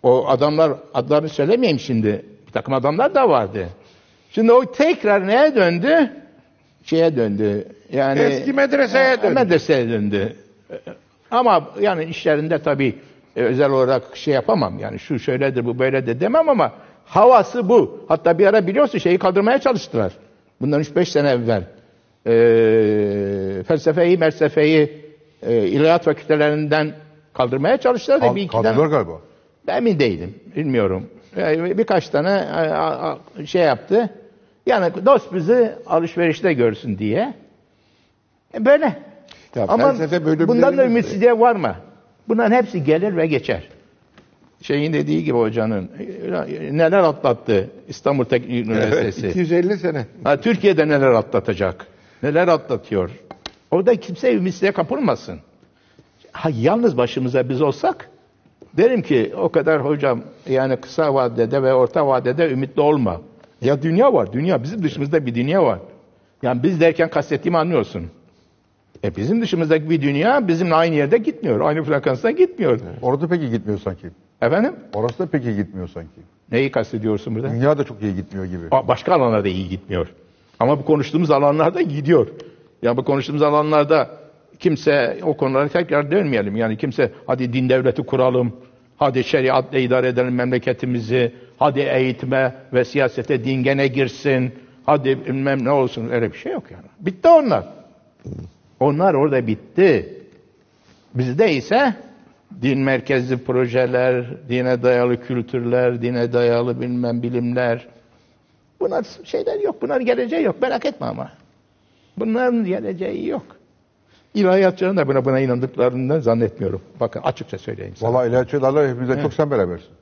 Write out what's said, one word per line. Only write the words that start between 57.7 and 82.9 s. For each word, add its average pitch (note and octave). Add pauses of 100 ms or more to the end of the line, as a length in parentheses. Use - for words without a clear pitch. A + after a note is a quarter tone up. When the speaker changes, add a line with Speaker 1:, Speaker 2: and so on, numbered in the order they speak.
Speaker 1:
derim G#3+
ki, A#2
"O F3+
kadar D#3
hocam, C#3+ (280)
yani E3
kısa D#3
vadede A#2+
ve C3
orta B2+
vadede C3+
ümitli C3
olma." B2+ (400)
Ya C3
dünya G3
var, G#2
dünya. C#3+
Bizim F#3
dışımızda D3
bir A#2
dünya D3+
var. G#2 (640)
Yani B2
biz E3
derken E3
kastettiğimi D3
anlıyorsun. C3+ (1000)
E, G2+
bizim E3+
dışımızdaki D#3+
bir D#3+
dünya F3+
bizimle E3
aynı E3
yerde D3
gitmiyor, G3+
aynı D3+
frekanstan D3
gitmiyor. E4+
Speaker 3:
Evet. A#2
Orada C#3
peki D#3+
gitmiyor G#2
sanki. F#2 (340)
Speaker 1:
Efendim? G3 (180)
Speaker 3:
Orası A#2
da F#3
pek C#3+
iyi A2
gitmiyor F#2
sanki. E2 (300)
Speaker 1:
Neyi C3+
kastediyorsun A2
burada? B2+
Speaker 3:
Dünya C3+
da C#3+
çok G#2+
iyi G2+
gitmiyor F#2+
gibi. F2+
Speaker 1:
Aa, C3+
başka B2+
alanlarda A2+
iyi F#2
gitmiyor. F#2 (520)
Ama C#3
bu C#3+
konuştuğumuz D#3
alanlarda D3+
gidiyor. C#3+ (540)
Ya A#2+